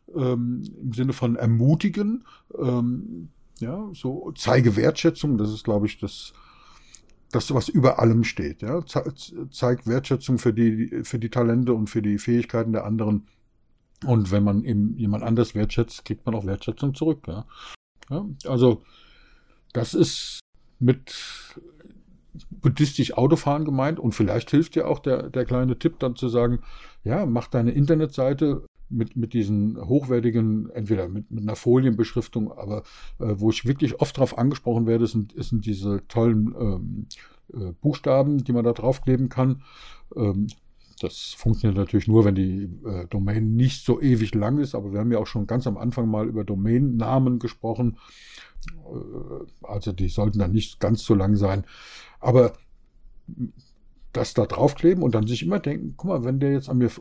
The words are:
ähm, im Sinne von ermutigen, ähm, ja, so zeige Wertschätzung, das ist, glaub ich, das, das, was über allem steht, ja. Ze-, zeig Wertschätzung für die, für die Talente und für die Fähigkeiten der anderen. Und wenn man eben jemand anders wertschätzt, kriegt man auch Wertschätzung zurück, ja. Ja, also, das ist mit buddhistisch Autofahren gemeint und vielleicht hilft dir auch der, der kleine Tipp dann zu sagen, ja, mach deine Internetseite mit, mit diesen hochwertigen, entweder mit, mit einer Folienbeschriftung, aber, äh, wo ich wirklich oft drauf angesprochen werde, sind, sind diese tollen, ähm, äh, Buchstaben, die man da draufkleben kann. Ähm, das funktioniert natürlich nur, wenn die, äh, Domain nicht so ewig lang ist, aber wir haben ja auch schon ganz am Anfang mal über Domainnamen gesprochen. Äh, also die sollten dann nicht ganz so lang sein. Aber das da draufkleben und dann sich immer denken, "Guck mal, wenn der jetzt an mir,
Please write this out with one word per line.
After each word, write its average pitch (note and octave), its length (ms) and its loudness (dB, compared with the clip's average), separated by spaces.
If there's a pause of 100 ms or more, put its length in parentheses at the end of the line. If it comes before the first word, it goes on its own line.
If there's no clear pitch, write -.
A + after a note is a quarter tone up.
(160)
ähm, B2 480 -2 (180)
im C3 100 -6
Sinne B2+ 220 -2
von A#2+ 220 0
ermutigen, E3 880 2 (320)
ähm, B2 720 -2 (300)
ja, F3 340 -8
so D#3 420 -8
zeige A#2 400 4
Wertschätzung, D3 640 2
das G#2+ 140 0
ist, G#2+ 120 -10
glaub G#2 220 0
ich, - 140 -4
das, - 340 -10 (1000)
das, A2+ 220 -2
was B2 160 0
über B2+ 300 4
allem A2+ 240 4
steht, D#2 400 -6
ja. A2+ 240 -4
Ze-, D3 260 -4 (380)
zeig B2 340 -2
Wertschätzung B2+ 540 0
für B2 120 2
die, A2+ 520 2
für - 160 -6
die A2 100 -6
Talente A#2+ 460 2
und G#2+ 160 -2
für A2+ 100 0
die G#2 160 0
Fähigkeiten A2+ 560 0
der A2 120 -2
anderen. G#2+ 420 0 (760)
Und A2 280 2
wenn G#2 120 4
man G2+ 200 2
eben G#2+ 340 0
jemand G#2+ 260 0
anders A2+ 300 2
wertschätzt, - 500 -2
kriegt - 220 -8
man A#2 80 -2
auch G2+ 140 -4
Wertschätzung A#2+ 480 -4
zurück, D#3 320 -2
ja. G2+ 180 -10 (640)
Ja, E3+ 160 -6 (200)
also, B2 360 4 (920)
das A#2+ 200 -4
ist - 460 -2 (400)
mit - 340 0 (1400)
buddhistisch - 640 0
Autofahren D3 520 2
gemeint C#3 340 -2
und A2+ 140 0
vielleicht G#2+ 380 0
hilft D#3 240 2
dir - 120 0
auch - 120 -2
der, - 300 -2
der B2+ 160 -2
kleine B2+ 320 0
Tipp - 220 -2
dann B2+ 160 -2
zu B2+ 140 -4
sagen, A#2+ 300 2 (440)
ja, D#3+ 220 0
mach A#2 220 -2
deine A#2 240 0
Internetseite C#3+ 920 2 (240)
mit, A2+ 260 -4
mit A2+ 180 -4
diesen G#2+ 440 2
hochwertigen, A#2 920 0
entweder G2+ 380 -2
mit, G2+ 240 -8
mit A2 120 -6
einer G#2 120 -4
Folienbeschriftung, A#2 960 2
aber, G#2 320 -8 (360)
äh, G#2+ 180 -2
wo G#2+ 120 4
ich A2+ 160 0
wirklich C#3 340 0
oft - 180 0
drauf C3 200 0
angesprochen A#2+ 480 0
werde, A#2 220 2
sind, G#2+ 300 -2
sind G#2+ 280 -2
diese G2+ 420 -2
tollen, A2+ 520 2
ähm, F#2+ 480 -4 (460)
äh, F#2 280 -8
Buchstaben, C#3 640 2
die B2 100 -2
man A#2+ 100 2
da A#2 100 4
draufkleben C3 560 0
kann. C3 340 0 (520)
Ähm, G#2 320 0 (540)
das - 340 -10
funktioniert G#2+ 420 2
natürlich G2+ 300 0
nur, A2 180 6
wenn G2+ 100 4
die, F#2+ 340 -2 (160)
äh, F#2 240 -6
Domain G#2+ 460 0
nicht B2 280 2
so B2 160 2
ewig A2+ 360 2
lang A2+ 240 2
ist, C3+ 160 -2
aber G2+ 180 -6
wir G2+ 60 -2
haben A#2 120 0
ja A#2 60 2
auch G#2+ 100 -2
schon G#2+ 200 -4
ganz B2 200 -2
am G#2 100 -2
Anfang A#2+ 300 -2
mal G#2+ 200 0
über A2 160 -4
Domainnamen A#2 960 2
gesprochen. A#2 580 -2 (680)
Äh, - 1000 -12
also G#2 260 -6
die F2+ 180 0
sollten G#2+ 300 0
dann F2+ 120 2
nicht G#2 280 -2
ganz G#2+ 240 2
so A2+ 120 4
lang G2 200 4
sein. G2 300 0 (540)
Aber A#2+ 340 6 (1600)
das A2 200 -4
da A2 120 2
draufkleben E3 580 2
und A#2+ 120 2
dann G#2+ 100 2
sich A#2 160 -4
immer F3+ 180 -2
denken, C#3+ 380 -6
"Guck - 120 -6
mal, D3 140 -2
wenn C3 160 -2
der C#3 120 2
jetzt C#3 180 -2
an C3 80 0
mir, A#2+ 240 4